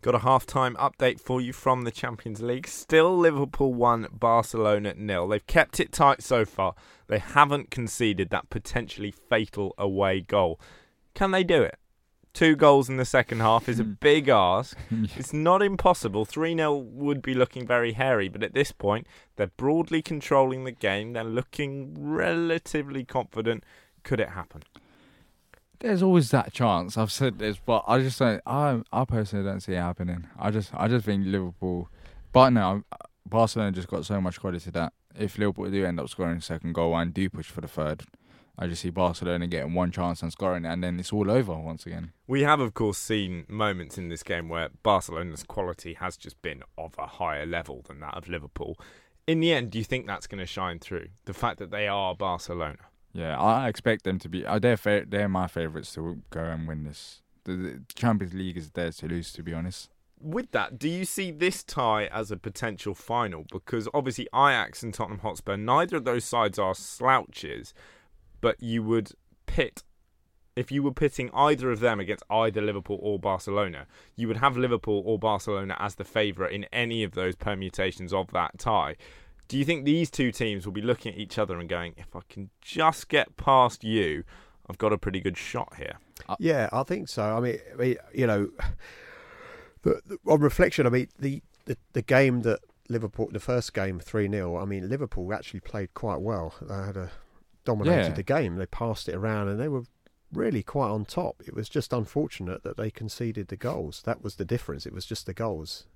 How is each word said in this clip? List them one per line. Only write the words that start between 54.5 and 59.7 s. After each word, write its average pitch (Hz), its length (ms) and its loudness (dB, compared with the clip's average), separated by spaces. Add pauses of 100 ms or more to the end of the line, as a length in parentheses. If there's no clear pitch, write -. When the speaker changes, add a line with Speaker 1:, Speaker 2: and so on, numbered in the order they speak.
Speaker 2:
they're 117 200 4
fa-, 104 280 2
they're 101 220 -2
my 92 200 0
favourites 80 480 -6
to 82 340 -8
go 82 160 -8
and 82 200 -6
win 78 200 -8
this. - 360 -16 (220)
The, 92 140 -6
the 67 240 -8 (120)
Champions 98 400 0
League 92 220 -6
is 78 160 -10
theirs 85 260 -4
to 80 120 -10
lose, 85 240 -6
to 82 100 -14
be 82 100 -8
honest. 87 360 -8 (280)